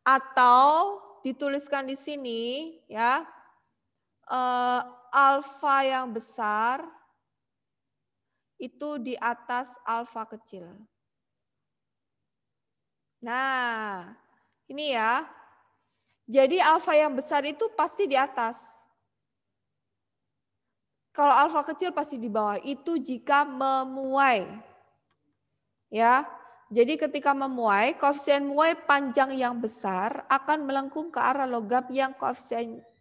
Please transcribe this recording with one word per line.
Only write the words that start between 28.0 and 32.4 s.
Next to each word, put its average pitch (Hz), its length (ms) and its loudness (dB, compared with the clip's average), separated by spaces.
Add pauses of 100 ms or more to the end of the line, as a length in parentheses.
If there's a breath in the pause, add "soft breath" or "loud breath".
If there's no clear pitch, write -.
muai 302 320 2
panjang 277 640 2
yang 247 160 -2
besar 214 720 -4
akan 277 400 0
melengkung 277 400 -4
ke 320 80 -14
arah 262 320 0
logam 240 400 -2
yang 269 240 -2
koefisien 240 720 -8 (180)